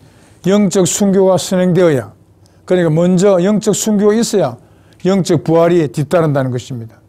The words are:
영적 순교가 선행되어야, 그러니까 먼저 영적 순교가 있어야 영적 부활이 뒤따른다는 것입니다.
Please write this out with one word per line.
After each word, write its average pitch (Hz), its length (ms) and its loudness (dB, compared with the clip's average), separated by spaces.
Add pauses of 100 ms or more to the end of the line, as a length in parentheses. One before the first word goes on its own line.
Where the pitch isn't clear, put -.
(460)
영적 190 400 2
순교가 190 520 0
선행되어야, 170 760 0 (520)
그러니까 180 260 0
먼저 180 520 2
영적 208 320 0
순교가 208 400 0
있어야 196 420 -2 (480)
영적 180 400 0
부활이 165 440 2
뒤따른다는 147 640 -2
것입니다. 120 580 -12